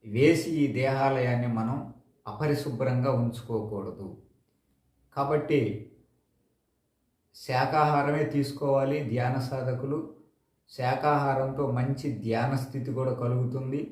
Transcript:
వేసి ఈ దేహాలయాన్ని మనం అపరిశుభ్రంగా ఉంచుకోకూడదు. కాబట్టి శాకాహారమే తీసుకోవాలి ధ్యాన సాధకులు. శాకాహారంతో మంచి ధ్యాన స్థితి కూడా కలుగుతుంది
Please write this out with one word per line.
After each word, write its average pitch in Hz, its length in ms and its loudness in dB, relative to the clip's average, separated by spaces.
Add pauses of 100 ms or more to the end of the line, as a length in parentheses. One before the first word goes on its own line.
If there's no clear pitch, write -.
వేసి 151 560 4
ఈ 139 80 4 (120)
దేహాలయాన్ని 127 760 2
మనం 135 200 -2 (480)
అపరిశుభ్రంగా 127 840 -2 (100)
ఉంచుకోకూడదు. 104 880 -6 (1080)
కాబట్టి 143 460 2 (1700)
శాకాహారమే 147 960 2
తీసుకోవాలి 139 640 2 (140)
ధ్యాన 123 240 0 (100)
సాధకులు. 131 520 -4 (760)
శాకాహారంతో 135 920 0 (120)
మంచి 135 300 0 (120)
ధ్యాన 113 380 0
స్థితి 127 360 -4
కూడా 127 200 0 (100)
కలుగుతుంది 131 580 -2 (120)